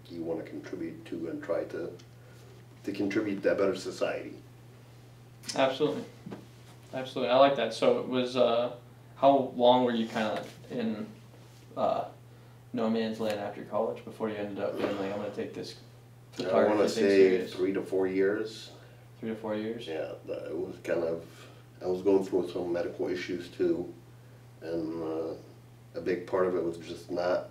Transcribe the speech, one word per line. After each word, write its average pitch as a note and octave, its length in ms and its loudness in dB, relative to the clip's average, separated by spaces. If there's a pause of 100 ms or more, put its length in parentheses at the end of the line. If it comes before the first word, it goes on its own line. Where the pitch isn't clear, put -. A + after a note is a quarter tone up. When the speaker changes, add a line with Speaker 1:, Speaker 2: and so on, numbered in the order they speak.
(100)
Speaker 1:
you E2+ 120 -8
wanna E2 200 -4
contribute D#2+ 640 -10
to E2 220 -6
and - 140 -6
try - 220 -2
to, - 260 -8 (920)
to G2 80 -6
contribute G2+ 520 -2
to - 80 4
a - 20 2
better G2 220 2
society. - 580 -6 (1200)
Speaker 2:
Absolutely. C3+ 480 2 (920)
Absolutely. B2+ 380 -2
I C3 60 8
like C#3 180 8
that. A2+ 180 0
So A#2+ 260 4
it - 80 -6
was, B2+ 280 0
uh, A#2+ 360 4 (440)
how C3+ 400 6
long B2 280 8
were A#2+ 100 2
you A2+ 120 0
kinda G#2+ 380 -2 (260)
in, A2 360 -4 (680)
uh, - 280 0 (680)
no A2+ 180 0
man's A2 300 -2
land G#2+ 200 -2
after G2+ 240 -8
college A2 400 -2
before - 260 -6
you G#2 60 -6
ended G2+ 260 -6
up - 140 -2
being G2 220 -2
like, G2 140 -4
"I'm G#2 80 -6
gonna G2+ 100 -6
take - 240 -6
this - 200 -10 (640)
Speaker 1:
I - 40 -4
Speaker 2:
photography A2 260 4
Speaker 1:
wanna G#2+ 200 4
Speaker 2:
thing - 0 -
Speaker 1:
say G#2+ 280 4
Speaker 2:
serious"? F#2 380 6
Speaker 1:
three F#2 180 0
to F#2 100 -2
four F#2+ 240 0
years. G2 640 0 (500)
Speaker 2:
Three A2+ 100 -6
to A2 60 -4
four G#2+ 180 -4
years? A2 320 -4
Speaker 1:
Yeah, - 260 -6 (140)
but - 220 -8
it - 80 -6
was F#2 260 -6
kind F2 220 -2
of, G2 200 -2 (580)
I - 40 -6
was F#2 160 0
going G2 220 6
through F2+ 260 0
some F2+ 220 -2
medical F2 360 -2
issues F2+ 400 -4
too, - 440 0 (680)
and, E3 400 -4
uh, D#3+ 320 -4 (600)
a - 60 -8
big F#2 260 -2
part F#2 200 2
of F2+ 100 2
it E2 80 0
was E2 140 -2
just - 320 -12
not F2+ 400 0